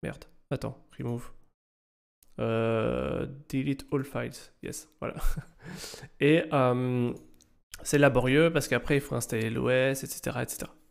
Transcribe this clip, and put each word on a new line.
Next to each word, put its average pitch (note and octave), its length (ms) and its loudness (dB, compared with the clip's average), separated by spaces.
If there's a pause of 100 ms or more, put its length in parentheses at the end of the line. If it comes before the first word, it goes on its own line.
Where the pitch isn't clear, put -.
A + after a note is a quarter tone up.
Merde, - 220 -8 (260)
attends, B2 260 -6 (220)
remove. A#2+ 320 -6 (1080)
Euh, A2+ 840 0 (240)
delete C3+ 420 -2
all C#3 120 0
files, - 480 -10 (100)
yes, - 280 -10 (100)
voilà. - 160 -8 (540)
<laughs> - 500 -16
Et, D3+ 240 6 (100)
euh, B2 580 2 (720)
c'est - 160 2
laborieux C#3 560 6
parce C#3+ 140 0
qu'après C3 300 2
il C#3 40 2
faut C#3 140 -6
installer A2+ 340 -2
l'O A#2+ 200 0
S, C3 340 2
et C3 40 -10
cetera, - 360 -6
et B2+ 40 -6
cetera. - 280 -10 (160)